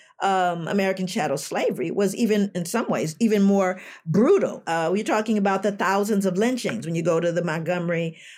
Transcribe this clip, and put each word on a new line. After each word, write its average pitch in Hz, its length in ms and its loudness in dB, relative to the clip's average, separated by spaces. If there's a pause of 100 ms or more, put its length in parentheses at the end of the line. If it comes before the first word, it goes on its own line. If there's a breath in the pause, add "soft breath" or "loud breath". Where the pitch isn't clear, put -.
(220 soft breath)
um, 180 460 0
American 190 380 0
chattel 151 320 -2
slavery 165 520 -4
was 196 240 0
even, 208 400 2
in 175 120 -4
some 226 220 -2
ways, 156 320 -2
even 208 220 4
more 196 380 4 (260 loud breath)
brutal. 220 600 4
Uh, 165 260 0
we're 214 120 0
talking 220 340 0
about 196 240 2
the 208 100 0
thousands 202 540 0
of 180 120 0
lynchings. 208 480 -2
When 165 80 -4
you 170 80 -2
go 165 180 0
to 170 120 0
the 170 120 -2
Montgomery 165 760 -4 (200 loud breath)